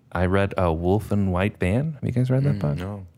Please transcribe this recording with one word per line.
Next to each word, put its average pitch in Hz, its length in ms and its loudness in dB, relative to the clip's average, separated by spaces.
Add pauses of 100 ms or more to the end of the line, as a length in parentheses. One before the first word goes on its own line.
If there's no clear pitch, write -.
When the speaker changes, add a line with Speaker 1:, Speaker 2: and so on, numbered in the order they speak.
(120)
Speaker 1:
I 87 140 0
read, 98 320 0
uh, 87 160 2
Wolf 90 380 0
and 101 200 2
White 95 280 -2
Van. 127 340 0
Have - 100 -10
you - 80 -2
guys 127 200 0
read 131 140 2
that 143 100 2
Speaker 2:
Mm, 101 40 -6
Speaker 1:
book? 73 200 -2
Speaker 2:
no. 98 260 -8 (120)